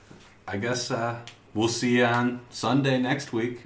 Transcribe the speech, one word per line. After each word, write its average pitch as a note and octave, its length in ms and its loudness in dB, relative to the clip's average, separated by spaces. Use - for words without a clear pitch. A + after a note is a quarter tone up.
I G2+ 120 -6
guess, B2 320 -4
uh, A#2+ 260 -2
we'll A2+ 140 2
see B2 300 2
you B2 60 6
on A#2+ 360 2
Sunday B2+ 480 2
next C3+ 340 -2
week, A#2+ 340 -4